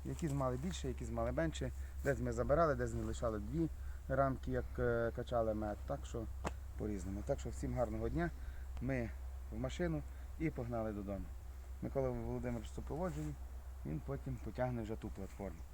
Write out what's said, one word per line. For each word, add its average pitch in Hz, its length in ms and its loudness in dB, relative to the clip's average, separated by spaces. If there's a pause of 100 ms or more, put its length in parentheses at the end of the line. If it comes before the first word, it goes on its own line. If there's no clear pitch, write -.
Якісь 139 280 0
мали 131 240 4
більше, 151 320 0
якісь 120 220 -2
мали 117 220 2
менше. 143 400 2 (320)
Десь 131 160 4
ми 123 120 2
забирали, 139 420 6
десь 120 200 2
не 113 100 0
лишали 110 340 2
дві 147 300 2 (400)
рамки, 135 420 4
як, 127 140 2 (140)
е, 117 380 4
качали 113 380 2
мед. 107 320 0
Так 135 200 -2
що 117 200 -2 (520)
по-різному. 101 480 -2
Так 139 140 2
що 123 80 -4
всім 127 260 -2
гарного 113 340 2
дня. 160 220 2 (500)
Ми 120 300 0 (420)
в 107 60 -4
машину 151 440 0 (360)
і 160 120 2
погнали 113 420 0
додому. 98 320 -2 (580)
Микола 131 260 2
Володимирович 120 640 0
в - 40 -8
супроводженні, 151 600 -2 (520)
він 151 200 -2
потім 135 380 -2
потягне 123 380 0
вже 107 140 -2
ту 107 120 -6
платформу. 95 500 -6 (160)